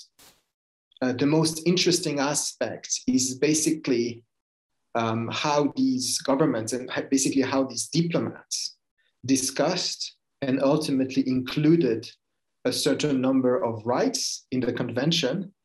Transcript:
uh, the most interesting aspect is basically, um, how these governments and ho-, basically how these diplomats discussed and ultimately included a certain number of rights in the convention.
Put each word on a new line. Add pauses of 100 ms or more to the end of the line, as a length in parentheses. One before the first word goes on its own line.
(1040)
uh,
the
most
interesting
aspect
is
basically, (720)
um,
how
these
governments
and
ho-,
basically
how
these
diplomats (480)
discussed (240)
and
ultimately
included (540)
a
certain
number
of
rights
in
the
convention. (120)